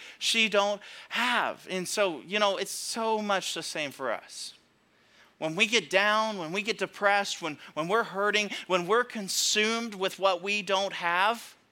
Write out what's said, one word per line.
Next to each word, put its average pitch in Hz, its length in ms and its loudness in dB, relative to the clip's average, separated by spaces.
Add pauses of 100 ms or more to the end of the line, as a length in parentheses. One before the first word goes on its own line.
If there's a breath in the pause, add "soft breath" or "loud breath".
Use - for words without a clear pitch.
(200 loud breath)
she 226 280 4
don't 202 320 2 (280 loud breath)
have. 226 600 0
And 185 200 -4
so, 180 360 0
you 196 140 -2
know, 202 180 4
it's 190 140 -4
so 226 500 -2
much 202 340 0
the 165 100 -6
same 151 260 -6
for 131 220 -4
us. - 420 -10 (840 soft breath)
When 160 160 -4
we 214 100 2
get 208 240 0
down, 214 480 2
when 160 140 -6
we 202 100 -2
get 208 160 -4
depressed, 202 640 0
when, 151 160 -4 (160 loud breath)
when 160 140 -2
we're 214 160 4
hurting, 202 460 0 (180 loud breath)
when 180 180 2
we're 226 180 4
consumed 220 920 0
with 185 240 -2
what 185 220 4
we 202 200 -2
don't 196 300 0
have, 185 640 0 (160)